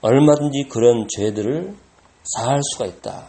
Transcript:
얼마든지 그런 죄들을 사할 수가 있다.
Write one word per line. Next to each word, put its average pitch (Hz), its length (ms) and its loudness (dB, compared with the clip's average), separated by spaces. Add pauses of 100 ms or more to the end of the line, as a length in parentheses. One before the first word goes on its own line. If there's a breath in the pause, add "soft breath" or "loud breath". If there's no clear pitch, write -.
얼마든지 147 680 4
그런 117 400 2
죄들을 110 680 -4 (480)
사할 127 360 -2 (120)
수가 117 140 -6
있다. 98 420 -14